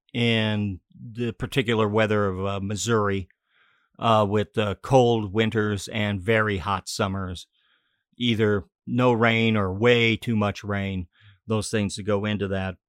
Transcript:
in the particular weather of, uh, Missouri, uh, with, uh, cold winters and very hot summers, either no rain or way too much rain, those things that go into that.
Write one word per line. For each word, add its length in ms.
in 680
the 360
particular 560
weather 380
of, 180
uh, 160
Missouri, 680
uh, 300
with, 280
uh, 180
cold 580
winters 560
and 320
very 380
hot 280
summers, 600
either 460
no 240
rain 460
or 160
way 420
too 220
much 260
rain, 440
those 220
things 260
that 80
go 200
into 240
that. 300